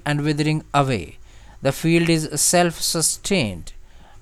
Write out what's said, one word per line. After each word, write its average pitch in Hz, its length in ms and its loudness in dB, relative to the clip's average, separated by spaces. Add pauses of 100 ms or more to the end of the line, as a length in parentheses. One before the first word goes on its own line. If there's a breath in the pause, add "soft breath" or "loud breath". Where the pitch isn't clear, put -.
and 147 160 0
withering 151 420 0 (120)
away. 131 420 0 (460 soft breath)
The 135 80 2
field 170 360 2
is 160 220 0 (100)
self-sustained. 165 1300 0 (480 soft breath)